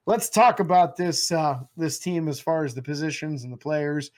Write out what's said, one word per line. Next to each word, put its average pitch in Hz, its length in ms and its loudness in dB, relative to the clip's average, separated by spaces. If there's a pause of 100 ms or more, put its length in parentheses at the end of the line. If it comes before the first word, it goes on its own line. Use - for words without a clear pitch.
let's 226 220 0
talk 226 320 4
about 175 360 4
this, 170 360 -2
uh, 151 260 0 (180)
this 160 220 -2
team 170 300 -2
as 139 120 -4
far 160 240 0
as 131 100 -6
the 127 80 -10
positions 147 640 -6
and 123 80 -12
the 123 40 -14
players. 147 600 -4